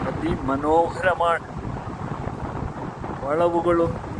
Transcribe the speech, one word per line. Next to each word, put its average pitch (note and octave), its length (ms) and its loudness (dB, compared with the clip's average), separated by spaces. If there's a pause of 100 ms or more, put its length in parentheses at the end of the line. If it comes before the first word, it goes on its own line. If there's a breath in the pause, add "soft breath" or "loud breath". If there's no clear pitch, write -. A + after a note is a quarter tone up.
(100)
അതിമനോഹരമാണ്. E3 1400 2 (1800)
വളവുകളും E3+ 680 4 (280)